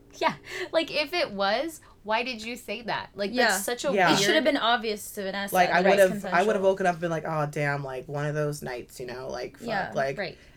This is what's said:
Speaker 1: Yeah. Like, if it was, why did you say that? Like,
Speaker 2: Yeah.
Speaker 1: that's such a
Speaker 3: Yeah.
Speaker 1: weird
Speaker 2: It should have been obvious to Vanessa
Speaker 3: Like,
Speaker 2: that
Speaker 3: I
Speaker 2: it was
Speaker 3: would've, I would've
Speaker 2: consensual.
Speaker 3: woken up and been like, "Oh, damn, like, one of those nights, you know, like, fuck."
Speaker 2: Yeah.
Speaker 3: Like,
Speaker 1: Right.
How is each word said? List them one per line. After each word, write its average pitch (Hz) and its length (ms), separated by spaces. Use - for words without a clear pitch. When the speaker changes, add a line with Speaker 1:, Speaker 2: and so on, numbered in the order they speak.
Speaker 1:
Yeah. 320 160
Like, 330 200
if 294 220
it 330 180
was, 208 480
why 220 200
did 233 200
you 240 120
say 220 280
that? 156 320
Like, 202 180
Speaker 2:
Yeah. 247 160
Speaker 1:
that's 196 140
such 247 220
a 285 60
Speaker 3:
Yeah. 185 180
Speaker 1:
weird 151 100
Speaker 2:
It - 40
should 339 120
have 311 80
been 285 140
obvious 220 540
to 202 120
Vanessa 196 300
Speaker 3:
Like, 180 160
Speaker 2:
that 170 60
Speaker 3:
I 175 40
Speaker 2:
it 180 60
was 196 240
Speaker 3:
would've, 202 160
I 190 40
would've - 20
Speaker 2:
consensual. 196 320
Speaker 3:
woken 190 240
up 175 60
and 160 80
been 170 100
like, 160 160
"Oh, 156 240
damn, 143 320
like, 131 240
one 143 180
of 147 80
those 147 300
nights, 123 360
you 127 60
know, 127 240
like, 127 280
fuck." 233 100
Speaker 2:
Yeah. 196 260
Speaker 3:
Like, 139 240
Speaker 1:
Right. 170 200